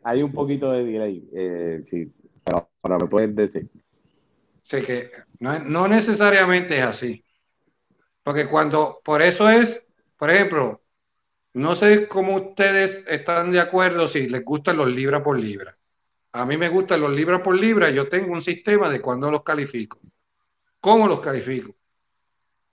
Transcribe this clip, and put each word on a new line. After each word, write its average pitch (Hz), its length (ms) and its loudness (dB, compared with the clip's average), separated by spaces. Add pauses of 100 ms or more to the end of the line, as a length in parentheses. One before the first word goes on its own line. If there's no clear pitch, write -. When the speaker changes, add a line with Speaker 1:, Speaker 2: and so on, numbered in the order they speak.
Speaker 1:
hay 123 200 0
un 143 100 -4
poquito 139 400 -4
de 123 120 0
delay, 107 480 -6
eh, 85 520 -6
sí, 82 280 -8 (320)
pero, 85 240 -4 (140)
pero 92 160 0
me 87 80 0
pueden 107 300 0
decir. 104 320 -2 (960)
Speaker 2:
Sí, 135 180 -4
que 123 280 -6 (280)
no, 139 220 -4
no 156 280 -2
necesariamente 196 880 2
es 131 60 0
así. 113 400 -6 (1000)
Porque 143 240 -2
cuando, 151 560 0
por 151 180 2
eso 180 260 4
es, 226 340 4 (360)
por 147 100 -2
ejemplo, 160 540 2 (720)
no 151 200 0
sé 208 340 6
cómo 190 280 -2
ustedes 190 680 0
están 170 460 -2
de 180 80 4
acuerdo 175 480 2
si 135 200 -2
les 127 160 -6
gustan 151 320 -2
los 143 120 2
libra 135 340 -2
por 143 160 0
libra. 101 380 -8 (560)
A 123 120 -6
mí 139 120 -4
me 170 120 -2
gustan 185 320 0
los 147 100 0
libra 165 320 0
por 185 160 0
libra, 202 320 2
yo 139 180 -2
tengo 180 240 -2
un 170 100 -6
sistema 180 460 0
de 143 120 -4
cuándo 131 300 -4
los 147 120 -2
califico. 139 560 -6 (840)
¿Cómo 214 280 6
los 160 120 0
califico? 127 540 -8 (1000)